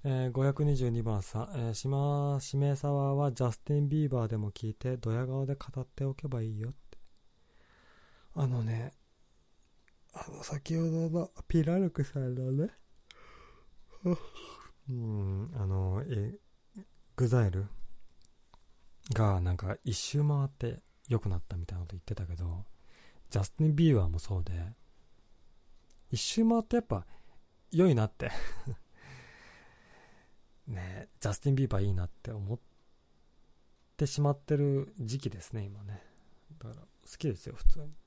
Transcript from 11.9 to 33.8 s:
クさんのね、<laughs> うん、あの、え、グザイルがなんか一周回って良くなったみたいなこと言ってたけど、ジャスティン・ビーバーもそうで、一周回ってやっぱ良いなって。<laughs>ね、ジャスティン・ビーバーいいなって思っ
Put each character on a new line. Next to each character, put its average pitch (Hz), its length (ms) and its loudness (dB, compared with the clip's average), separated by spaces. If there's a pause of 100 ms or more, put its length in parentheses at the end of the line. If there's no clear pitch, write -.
ク 143 140 -2
さ 139 160 -6
ん 127 140 -2
の 131 180 -2
ね、 156 180 0 (1300)
<laughs> - 840 -6
う 131 40 -6
ん、 107 640 -2
あ 101 100 -2
の、 95 400 0
え、 110 320 -4 (760)
グ 123 120 4
ザ 117 180 6
イ 92 40 2
ル 95 160 -2 (1500)
が 101 280 4
な 90 120 0
ん 87 40 0
か 98 280 -4
一 110 100 0
周 147 320 0
回 143 200 2
っ - 20 -6
て - 340 -6 (260)
良 117 120 2
く - 80 -2
な 90 100 0
っ - 80 -2
た 92 100 -8
み 85 100 -4
た 92 80 -8
い 90 40 -6
な 87 40 -6
こ 85 60 -8
と 95 80 -10
言 87 40 -10
っ - 20 -20
て - 120 -6
た 90 120 -6
け 82 100 -8
ど、 87 280 -6 (680)
ジ - 80 -2
ャ 98 60 0
ス - 60 -6
テ 156 140 2
ィ 156 40 6
ン・ 147 80 4
ビ 160 140 6
ー 127 60 8
バ 92 100 4
ー - 20 2
も 82 100 0
そ 95 200 -4
う 82 60 0
で、 90 300 -4 (1400)
一 123 60 -2
周 226 320 2
回 233 120 4
っ - 20 -8
て - 140 0
や - 60 2
っ - 40 -16
ぱ 95 200 -2 (680)
良 175 160 8
い 143 60 8
な 110 120 4
っ - 60 -4
て。 120 260 -6
<laughs> - 60 4 (2250)
ね、 95 400 -10 (120)
ジ - 80 -2
ャ 101 40 0
ス - 80 -6
テ 139 100 0
ィ - 20 4
ン・ 135 40 4
ビ 135 100 2
ー - 20 -4
バ 101 120 4
ー 101 40 4
い 101 40 4
い 95 60 4
な 90 120 0
っ - 20 -8
て - 220 -12
思 104 240 -6
っ - 40 -8 (1400)